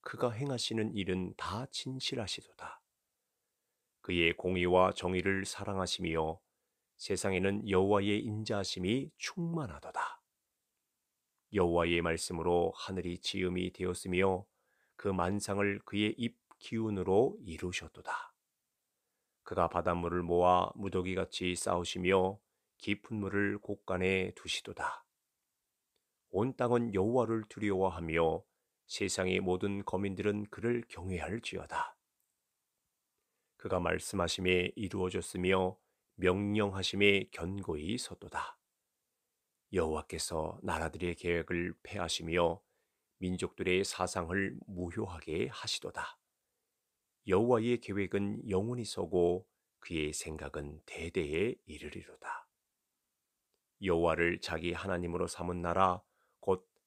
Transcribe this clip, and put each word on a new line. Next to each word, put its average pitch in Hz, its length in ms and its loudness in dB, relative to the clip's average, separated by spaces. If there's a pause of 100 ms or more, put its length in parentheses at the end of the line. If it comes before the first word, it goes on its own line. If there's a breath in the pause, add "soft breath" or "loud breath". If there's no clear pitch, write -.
그가 - 320 -4
행하시는 113 640 -4
일은 92 420 -2
다 110 340 -6
진실하시도다. - 1120 -8 (1160)
그의 85 360 4
공의와 90 560 4
정의를 92 520 0
사랑하시며 87 960 -2 (560)
세상에는 98 720 0
여호와의 101 560 4
인자하심이 107 920 -2
충만하도다. - 1040 -6 (1300)
여호와의 85 500 4
말씀으로 87 720 2
하늘이 87 440 -6
지음이 90 540 -2
되었으며 92 760 0 (500)
그 - 120 -4
만상을 101 760 0
그의 104 320 0
입 117 240 -6 (200)
기운으로 107 800 2
이루셨도다. - 920 -8 (1080)
그가 90 260 2
바닷물을 87 540 0
모아 87 540 4
무더기같이 90 800 -2
쌓으시며 92 840 2 (400)
깊은 104 380 -4
물을 101 420 0
곳간에 95 800 0
두시도다. - 680 -6 (1300)
온 117 260 2
땅은 120 380 2
여호와를 113 540 2
두려워하며 85 960 2 (420)
세상의 92 540 0
모든 98 440 -2
거민들은 101 640 -2
그를 117 380 -2
경외할지어다. 90 1080 -6 (1600)
그가 92 240 0
말씀하심에 90 960 2
이루어졌으며 92 1000 0 (380)
명령하심에 98 1200 4
견고히 90 640 -4
섰도다. - 600 -8 (1120)
여호와께서 80 920 -2
나라들의 82 540 -4
계획을 87 640 -2
폐하시며 85 800 0 (560)
민족들의 90 640 0
사상을 92 840 -2
무효하게 90 800 -4
하시도다. - 720 -8 (1080)
여호와의 113 540 4
계획은 101 680 -4
영원히 110 360 -2
서고 90 640 2 (320)
그의 78 340 -4
생각은 76 760 -8
대대에 82 680 -2 (120)
이르리로다. - 800 -12 (1300)
여호와를 85 580 4
자기 85 320 -4
하나님으로 87 540 -2
삼은 87 360 -4
나라, 92 400 2 (380)
곧 95 280 0 (180)